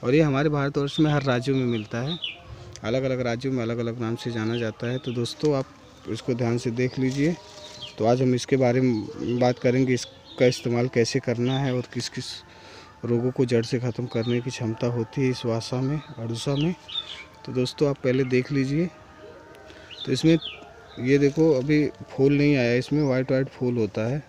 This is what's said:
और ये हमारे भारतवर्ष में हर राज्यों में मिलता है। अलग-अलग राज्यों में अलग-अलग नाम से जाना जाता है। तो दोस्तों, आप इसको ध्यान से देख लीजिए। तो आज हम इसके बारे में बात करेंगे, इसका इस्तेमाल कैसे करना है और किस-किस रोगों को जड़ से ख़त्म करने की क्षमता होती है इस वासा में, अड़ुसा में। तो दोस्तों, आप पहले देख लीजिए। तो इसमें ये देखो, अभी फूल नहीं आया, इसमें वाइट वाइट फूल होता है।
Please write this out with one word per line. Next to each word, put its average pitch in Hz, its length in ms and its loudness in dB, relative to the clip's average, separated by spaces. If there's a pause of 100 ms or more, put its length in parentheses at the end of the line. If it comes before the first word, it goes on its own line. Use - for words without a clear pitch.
और 123 100 2
ये 156 60 6
हमारे 147 280 4
भारतवर्ष 143 520 0
में 156 120 4
हर 143 100 2
राज्यों 131 340 0
में 131 100 0
मिलता 117 340 -2
है। 156 180 -6 (680)
अलग-अलग 131 360 -2
राज्यों 123 320 -2
में 123 100 0
अलग-अलग 117 380 -4
नाम 113 160 -2
से 120 140 -6
जाना 113 260 -2
जाता 117 340 -4
है। 127 80 -2
तो 127 140 -6
दोस्तों, 123 420 0
आप 135 120 -2 (420)
इसको 107 260 -4
ध्यान 120 240 0
से 120 120 -4
देख 123 280 -2
लीजिए। 139 380 2 (640)
तो 107 60 0
आज 123 180 4
हम 127 120 4
इसके 127 220 2
बारे 127 240 4
में 120 260 2 (320)
बात 123 200 2
करेंगे, 127 360 2
इसका - 520 -2
इस्तेमाल 120 420 2
कैसे 123 320 2
करना 123 380 0
है 135 160 0
और 123 80 -2 (120)
किस-किस 127 300 -8 (800)
रोगों 120 260 0
को 131 140 2
जड़ 117 200 2
से 117 160 -2
ख़त्म 120 260 -4
करने 120 340 -2
की 123 100 -6
क्षमता 113 360 -4
होती 120 360 -2
है 127 80 2
इस 123 160 -4
वासा 113 340 -2
में, 143 200 -2 (180)
अड़ुसा 117 360 -4
में। 151 200 0 (720)
तो 131 60 -10
दोस्तों, 127 360 0
आप 135 160 -2
पहले 135 200 2
देख 127 280 0
लीजिए। 143 340 0 (1200)
तो - 60 0
इसमें 160 260 4 (640)
ये 131 180 4
देखो, 147 340 4
अभी 143 340 2
फूल - 460 2
नहीं 143 240 4
आया, 120 180 4
इसमें 143 280 0
वाइट 131 300 2
वाइट 135 160 2
फूल 123 300 -2
होता 110 300 0
है। 139 200 -2